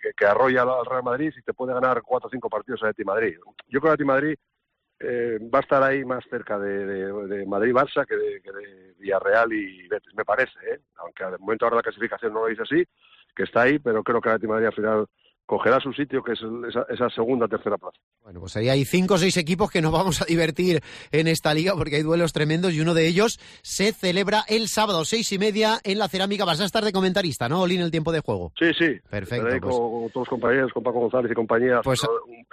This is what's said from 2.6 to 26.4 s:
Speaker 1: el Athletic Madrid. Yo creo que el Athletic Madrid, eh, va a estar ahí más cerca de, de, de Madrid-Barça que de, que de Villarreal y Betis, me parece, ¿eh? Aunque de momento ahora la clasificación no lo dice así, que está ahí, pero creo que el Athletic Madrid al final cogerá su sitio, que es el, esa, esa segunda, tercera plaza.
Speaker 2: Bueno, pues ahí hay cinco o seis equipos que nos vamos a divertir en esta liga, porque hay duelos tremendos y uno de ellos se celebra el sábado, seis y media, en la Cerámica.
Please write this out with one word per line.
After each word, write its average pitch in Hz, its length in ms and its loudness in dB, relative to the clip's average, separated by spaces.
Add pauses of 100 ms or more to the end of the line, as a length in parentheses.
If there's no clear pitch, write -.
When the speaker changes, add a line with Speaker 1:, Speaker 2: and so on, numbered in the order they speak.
Speaker 1:
el 110 80 0
Athletic 104 180 -6
Madrid. 101 280 0 (340)
Yo 135 100 -2
creo - 20 0
que 151 60 2
el 156 60 6
Athletic 143 140 0
Madrid, 139 280 2 (640)
eh, 120 400 -4 (140)
va 135 60 4
a - 20 2
estar 135 220 2
ahí 135 220 2
más 123 240 -4
cerca 107 280 -6
de, 101 280 -4
de, 98 420 -6
de 98 180 -6
Madrid-Barça 123 640 2
que 110 80 -2
de, 101 260 -4
que 95 100 -20
de 95 460 -20
Villarreal 98 560 2
y 92 340 -8
Betis, 101 280 -8
me 107 100 -4
parece, 117 280 0 (180)
¿eh? - 80 -8 (180)
Aunque 85 260 -14
de 92 140 -8
momento 107 280 -2
ahora 117 120 2
la 117 60 0
clasificación 107 500 -6
no 110 80 -2
lo 113 60 0
dice 113 160 -4
así, 143 200 0 (520)
que - 80 -2
está 113 180 2
ahí, 135 160 4
pero 113 260 0
creo 117 180 0
que 117 80 0
el 110 60 4
Athletic 107 140 -4
Madrid 110 180 2
al 104 60 -2
final 107 320 0 (420)
cogerá 110 320 2
su 135 140 -4
sitio, 131 280 -4
que 120 120 -4
es 107 80 -6
el, 117 280 -8
esa, 117 240 -4
esa 117 160 0
segunda, 117 380 0
tercera 101 320 -2
plaza. 90 180 -14 (240)
Speaker 2:
Bueno, 90 200 -18
pues 90 160 -14
ahí 113 120 0
hay 139 160 2
cinco 185 300 4
o - 20 4
seis 175 200 2
equipos 180 340 0
que 180 100 0
nos 160 100 2
vamos 170 300 0
a - 40 0
divertir 165 580 2 (280)
en 160 160 2
esta 160 280 0
liga, 180 200 2
porque 143 200 -2
hay 151 80 0
duelos 160 300 2
tremendos 160 400 0
y 151 80 0
uno 165 120 2
de 160 140 4
ellos 196 320 2 (240)
se 202 300 0
celebra 196 540 0
el 214 200 2
sábado, 202 380 0
seis 226 260 -2
y 196 80 0
media, 220 440 2
en 196 140 -2
la 214 120 0
Cerámica. 196 360 -2